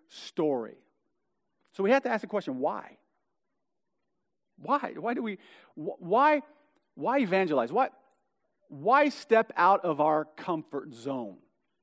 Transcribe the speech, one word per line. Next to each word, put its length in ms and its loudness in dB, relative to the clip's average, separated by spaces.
story. 680 -6
So 120 -4
we 60 2
have 140 4
to 60 -4
ask 120 -2
the 60 -10
question, 320 -6
why? 380 -6
Why? 380 -4
Why 200 -4
do 80 -4
we, 160 -6
wh-, 260 -10
why, 440 2
why 240 -2
evangelize? 560 0
Why, 160 2
why 420 2
step 480 2
out 260 6
of 160 0
our 260 2
comfort 680 -8
zone? 460 -8